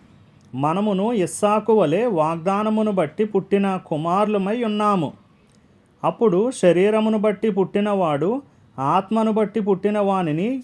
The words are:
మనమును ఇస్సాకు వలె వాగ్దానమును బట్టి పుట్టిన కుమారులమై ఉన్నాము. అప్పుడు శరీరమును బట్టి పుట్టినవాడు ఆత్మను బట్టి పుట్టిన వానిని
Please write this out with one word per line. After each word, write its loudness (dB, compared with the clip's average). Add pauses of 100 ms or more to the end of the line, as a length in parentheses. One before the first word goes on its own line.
(540)
మనమును -2
ఇస్సాకు 0
వలె 2
వాగ్దానమును 0
బట్టి -2
పుట్టిన 0
కుమారులమై -2
ఉన్నాము. 0 (920)
అప్పుడు 2
శరీరమును 2
బట్టి 0
పుట్టినవాడు 0 (360)
ఆత్మను 0
బట్టి -2
పుట్టిన 0
వానిని -2